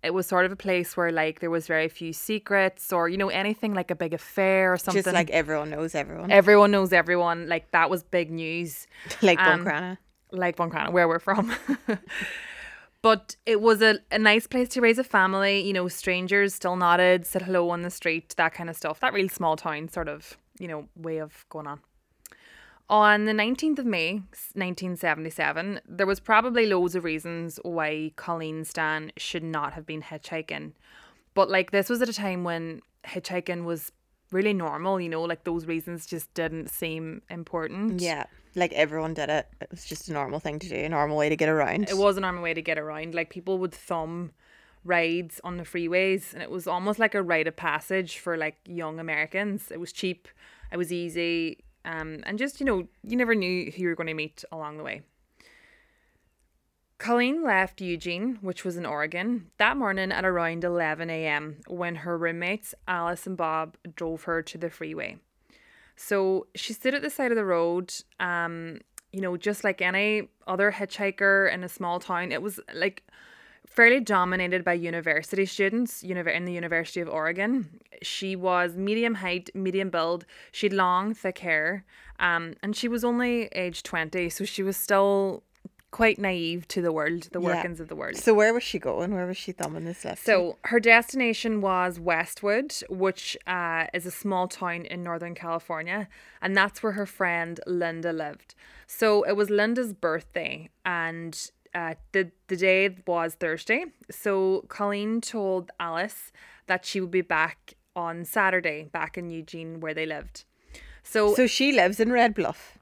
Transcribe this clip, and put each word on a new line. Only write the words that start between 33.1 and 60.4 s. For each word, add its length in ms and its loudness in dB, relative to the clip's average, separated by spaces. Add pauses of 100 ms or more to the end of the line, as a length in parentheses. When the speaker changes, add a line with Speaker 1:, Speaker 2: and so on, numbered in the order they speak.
Speaker 1:
was 280 -6 (380)
really 220 2
normal, 480 -2
you 80 -4
know, 140 -4
like, 220 -4
those 200 -4
reasons 400 -6
just 300 -10
didn't 340 -4
seem 640 -8
important. 720 -4
Speaker 2:
Yeah, 220 -2 (320)
like, 180 0
everyone 400 0
did 160 -4
it. 160 0 (160)
It 80 -14
was 160 -16
just 240 -12
a 20 -6
normal 280 -4
thing 180 -6
to 100 -12
do, 80 -8
a 120 -4
normal 280 0
way 140 2
to 60 2
get 120 2
around. 400 2
Speaker 1:
It 80 0
was 220 4
a 20 -4
normal 220 -4
way 100 -2
to 100 -4
get 160 -2
around. 360 -8
Like, 160 -4
people 280 -4
would 140 -4
thumb 600 -6 (520)
rides 600 0
on 120 -8
the 80 -10
freeways, 720 -2
and 80 -12
it 80 -12
was 160 -8
almost 320 -2
like 160 2
a 80 0
rite 240 2
of 100 -6
passage 600 -4
for, 180 -4
like, 300 -6
young 320 -8
Americans. 720 -4
It 100 -10
was 120 -10
cheap, 360 -4 (420)
it 60 -8
was 160 -4
easy, 720 -4 (200)
um, 380 -10
and 160 -6
just, 220 -4
you 60 -2
know, 200 0 (160)
you 140 -4
never 180 2
knew 380 -2
who 100 -6
you 60 0
were 80 -2
gonna 180 -6
meet 380 -8
along 240 -10
the 80 -14
way. 180 -8 (1900)
Colleen 460 2
left 380 0
Eugene, 600 -4
which 240 -8
was 120 -4
in 100 -6
Oregon, 720 -4
that 180 2
morning 360 -2
at 120 -2
around 380 0